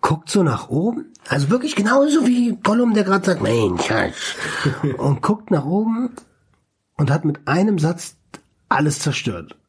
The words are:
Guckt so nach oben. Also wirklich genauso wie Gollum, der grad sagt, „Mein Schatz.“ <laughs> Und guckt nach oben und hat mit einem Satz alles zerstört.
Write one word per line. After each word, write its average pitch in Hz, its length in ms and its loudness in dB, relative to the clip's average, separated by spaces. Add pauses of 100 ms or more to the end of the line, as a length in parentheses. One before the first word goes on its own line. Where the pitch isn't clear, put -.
Guckt - 300 -4
so 202 120 2
nach 131 280 -2
oben. 185 420 -2 (160)
Also 139 220 0
wirklich 254 260 -2
genauso 277 500 4
wie 240 360 2
Gollum, 226 320 2
der 208 100 4
grad 190 220 2
sagt, 180 160 0
„Mein 101 360 2
Schatz.“ - 580 -4 (200)
<laughs> 143 420 -2
Und - 220 0
guckt - 300 -2
nach 143 160 0
oben 226 440 0 (880)
und 143 140 0
hat 151 160 0
mit 147 220 -2
einem 185 300 2
Satz 165 380 -2 (520)
alles 147 320 0
zerstört. 92 560 -4 (120)